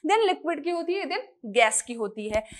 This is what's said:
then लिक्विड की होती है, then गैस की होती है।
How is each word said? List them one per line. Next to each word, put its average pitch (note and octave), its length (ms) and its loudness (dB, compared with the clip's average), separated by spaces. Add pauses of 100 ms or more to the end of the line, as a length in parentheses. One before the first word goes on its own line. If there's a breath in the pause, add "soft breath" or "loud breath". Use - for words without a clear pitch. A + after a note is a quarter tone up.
then G#4+ 180 6
लिक्विड E4 380 0
की E4+ 60 -2
होती E4+ 240 -2
है, F#4 160 -4
then - 180 -6 (180)
गैस A3 360 4
की B3 120 -10
होती G#3+ 360 -6
है। G#3+ 140 -2 (160 loud breath)